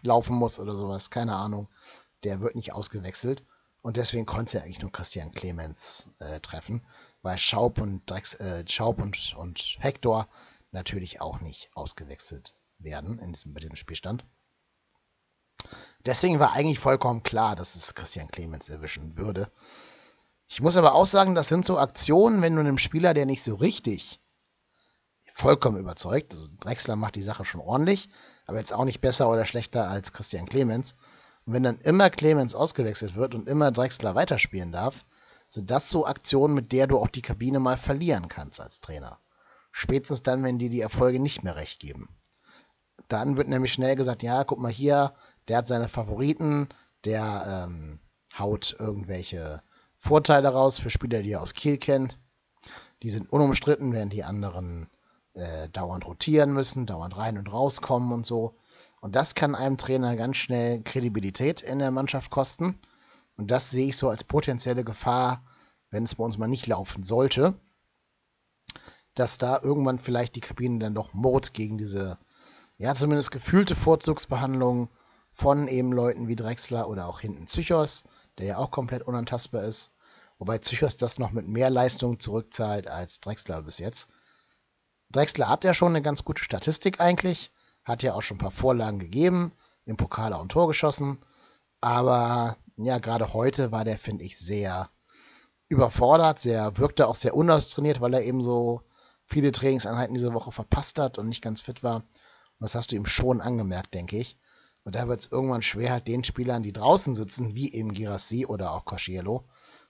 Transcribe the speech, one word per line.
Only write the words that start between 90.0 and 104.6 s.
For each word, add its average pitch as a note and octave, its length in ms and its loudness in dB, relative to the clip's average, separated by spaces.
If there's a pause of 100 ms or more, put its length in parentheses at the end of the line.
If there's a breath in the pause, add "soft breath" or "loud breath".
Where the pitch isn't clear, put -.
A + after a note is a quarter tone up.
auch G#2 80 -4
ein F#2 80 -8
Tor E3 180 4
geschossen, C#3+ 520 0 (640 soft breath)
aber A#2+ 760 2 (180)
ja, B2 240 -2
gerade A2+ 340 -2
heute B2+ 380 0
war A2 140 -2
der, A2 120 -2
finde G#2+ 280 -8
ich, - 120 -12
sehr F#2 520 -4 (800 soft breath)
überfordert, C#3+ 720 6
sehr, G#2+ 380 0
wirkte C#3 300 6
auch A2+ 80 0
sehr - 200 0
unaustrainiert, D3+ 640 4
weil A#2+ 140 2
er C3 100 4
eben B2+ 200 0
so A#2+ 380 0 (440 soft breath)
viele C#3+ 260 2
Trainingseinheiten A#2+ 640 0
diese A#2+ 200 0
Woche A#2 180 -4
verpasst - 480 -2
hat C3 180 -2
und G#2 100 -4
nicht A#2 140 -4
ganz A2 180 -6
fit - 240 -10
war. A#2 120 0
Und A#2 100 -8 (560 soft breath)
das A2 140 -4
hast A2+ 160 -4
du A#2 40 -2
ihm G2+ 100 -4
schon B2 360 2
angemerkt, G2 520 -4
denke F2+ 240 -6
ich. B2 200 -8 (480 soft breath)